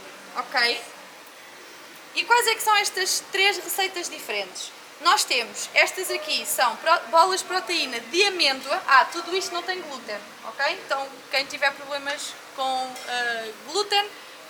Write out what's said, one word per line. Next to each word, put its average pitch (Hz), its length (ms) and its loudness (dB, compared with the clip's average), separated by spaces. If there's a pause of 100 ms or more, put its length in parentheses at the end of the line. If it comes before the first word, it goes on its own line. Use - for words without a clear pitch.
(360)
ok? 240 460 0 (1300)
E 339 100 -2
quais 480 220 6
é 440 80 4
que 440 80 -4
são 427 140 4
estas 392 460 0 (100)
três 392 240 4
receitas 359 520 -2
diferentes? 202 640 -6 (300)
Nós 370 240 6
temos, 233 500 -2
estas 339 360 2
aqui 302 360 -4
são - 300 2
pro-, 320 240 4 (100)
bolas 370 300 6
de - 60 -8
proteína 311 540 -2
de 277 240 2
amêndoa. 302 640 0
Ah, 262 200 8
tudo 339 300 -4
isto 359 160 -2
não 349 100 -4
tem 359 200 -4
glúten, 233 360 -10 (280)
ok? 285 380 -2
Então, 277 240 -4 (220)
quem 277 160 2
tiver 285 260 0
problemas 285 600 -6 (220)
com, 262 400 -2 (140)
eh, 233 420 -2 (160)
glúten, 403 420 0 (420)